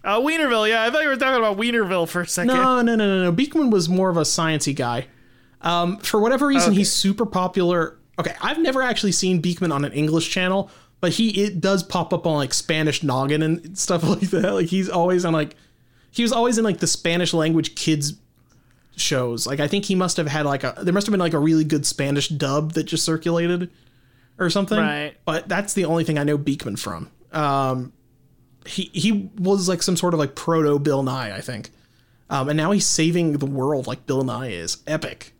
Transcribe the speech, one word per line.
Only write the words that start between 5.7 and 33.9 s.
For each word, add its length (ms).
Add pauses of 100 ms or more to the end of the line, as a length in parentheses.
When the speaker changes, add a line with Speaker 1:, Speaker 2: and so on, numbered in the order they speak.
Speaker 2:
for 240
whatever 260
reason, 220
Speaker 1:
Okay. 80
Speaker 2:
he's 160
super 320
popular. 760 (180)
Okay, 240
I've 180
never 220
actually 300
seen 300
Beakman 320
on 120
an 60
English 380
channel, 420 (300)
but 120
he, 160 (140)
it 180
does 220
pop 300
up 120
on, 100
like, 180
Spanish 500
Noggin 400
and 340
stuff 260
<laughs> 40
like 140 (100)
that. 220
Like, 140
he's 220
always 360
on, 80
like, 220 (540)
he 140
was 80
always 260
in, 60
like, 160
the 80
Spanish 460
language 420
kids 380 (800)
shows. 500
Like, 140
I 80
think 180
he 80
must 240
have 100
had, 200
like, 160
a, 180
there 120
must 120
have 60
been, 80
like, 140
a 60
really 240
good 220
Spanish 440
dub 440
that 100
just 200
circulated 680 (680)
or 100
something. 300
Speaker 1:
Right. 360 (100)
Speaker 2:
But 240
that's 240
the 120
only 180
thing 140
I 60
know 140
Beakman 420
from. 320 (200)
Um, 600 (720)
he, 280
he 440
was, 320
like, 140
some 140
sort 180
of, 40
like, 160
proto 440
Bill 240
Nye, 320
I 60
think. 280 (600)
Um, 180
and 80
now 140
he's 160
saving 460
the 120
world 420
like 200